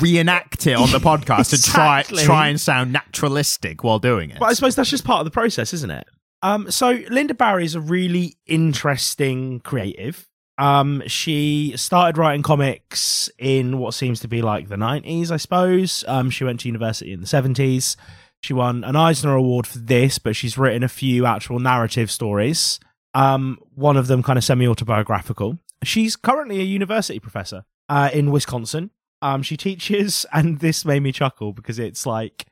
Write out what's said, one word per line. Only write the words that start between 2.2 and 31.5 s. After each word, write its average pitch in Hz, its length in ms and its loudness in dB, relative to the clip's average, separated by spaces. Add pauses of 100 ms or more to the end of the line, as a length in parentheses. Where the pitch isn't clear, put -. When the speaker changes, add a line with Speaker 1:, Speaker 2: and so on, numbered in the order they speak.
Speaker 1:
try 151 240 6
and 147 100 0
sound 127 360 0
naturalistic 139 880 -2
while 110 140 4
doing 98 320 0
it? - 80 -16
Speaker 2:
But 233 80 0
I 226 80 4
suppose 262 200 2
that's 269 140 0
just 262 160 -2
part 226 160 2
of 151 60 -4
the 160 40 -8
process, 196 440 -2
isn't 143 160 -6
it? 65 160 -10 (340)
Um, 202 300 -2
so 247 260 2
Lynda 254 400 -2
Barry 202 300 2
is 156 80 -4
a 170 60 -4
really 175 560 -2 (100)
interesting 135 1120 0
creative. 107 680 -6 (300)
Um, 143 500 2
she 147 680 -2
started 175 400 2
writing 151 260 2
comics - 840 -2 (100)
in 131 400 0
what 120 140 -4
seems 123 280 -4
to 117 80 -10
be, 117 120 -2
like, 104 280 -2
the 101 100 -8
nineties, 151 520 -4
I 165 60 -2
suppose. 180 720 0
Um, 131 220 0
she 131 140 -4
went 120 160 -4
to - 80 -8
university 113 440 -6
in 92 80 -10
the 95 60 -12
seventies. 131 680 0 (460)
She - 100 -6
won 123 320 -2
an 131 100 -4
Eisner 151 400 2
Award 123 320 2
for - 120 -14
this, 123 400 2
but 110 180 -2
she's 120 220 -6
written 123 240 2
a 127 60 0
few 123 360 0
actual 117 360 -2
narrative 120 500 2
stories. 110 680 0 (360)
Um, 135 440 2 (160)
one 139 220 4
of 127 100 2
them 127 160 4
kind 131 160 2
of 117 60 0
semi-autobiographical. 117 1120 0 (240)
She's 220 320 0
currently 254 460 -2
a 190 40 -2
university 196 540 -4
professor, 101 460 -12 (240)
uh, 143 240 2
in 147 180 2
Wisconsin. 143 600 -2 (320)
Um, 139 200 -2
she 156 140 -6
teaches, 196 720 -2
<laughs> - 40 -20
and 156 280 2
this 160 240 -2
made 143 160 2
me 139 100 0
chuckle 117 440 -4